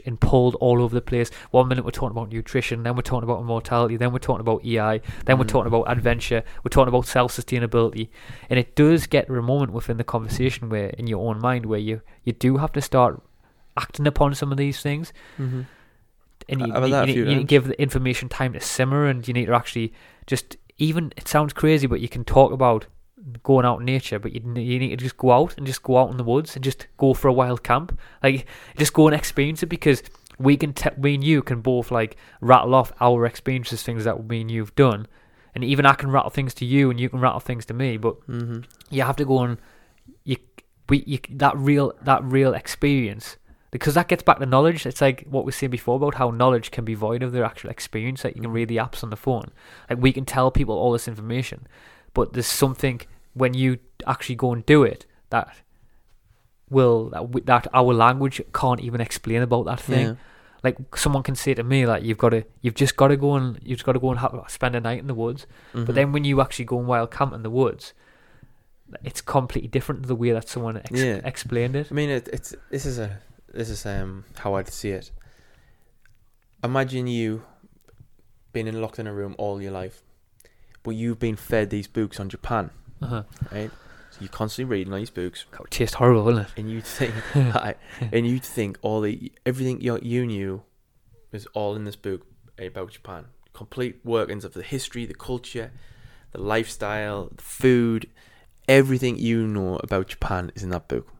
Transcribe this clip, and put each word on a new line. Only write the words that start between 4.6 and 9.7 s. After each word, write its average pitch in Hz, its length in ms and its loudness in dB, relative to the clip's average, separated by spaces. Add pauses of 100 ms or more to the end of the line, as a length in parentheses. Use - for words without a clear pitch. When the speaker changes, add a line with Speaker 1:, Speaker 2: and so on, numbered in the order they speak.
Speaker 1:
E 117 160 0
I, 110 220 0 (240)
then 131 120 6
we're 131 60 0
Speaker 2:
Mm. 110 60 2
Speaker 1:
talking 110 180 2
about 117 240 2
adventure, 120 500 0 (220)
we're 120 60 -4
talking 131 180 6
about 123 180 2
self-sustainability. 117 1040 0 (420)
And 127 80 2
it - 200 0
does 156 300 6
get - 200 2
to 131 100 -4
a 120 40 0
moment 127 320 0